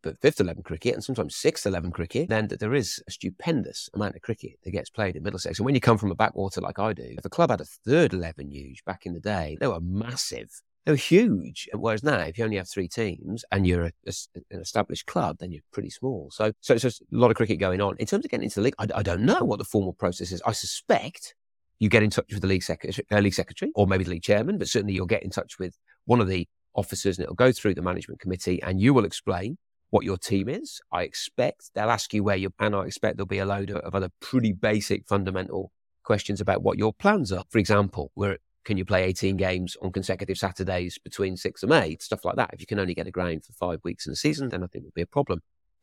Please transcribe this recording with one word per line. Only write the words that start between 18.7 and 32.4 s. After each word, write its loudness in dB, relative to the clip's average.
I, -2
I 0
don't 2
know 6
what 2
the -6
formal 0
process -2
is. -6
I 2
suspect -2
you 4
get 8
in 4
touch -2
with -4
the 0
league 4
secretary, -6
uh, 6
league 4
secretary, -4
or 6
maybe 2
the -4
league -4
chairman, 2
but -4
certainly 0
you'll -2
get 0
in -6
touch -6
with -6
one 6
of 4
the 0
officers 0
and -2
it'll -6
go 6
through 0
the -4
management -4
committee -2
and 0
you 8
will 8
explain -4
what 4
your 0
team 0
is. -8
I -2
expect -4
they'll 0
ask 0
you 2
where 2
you're, -2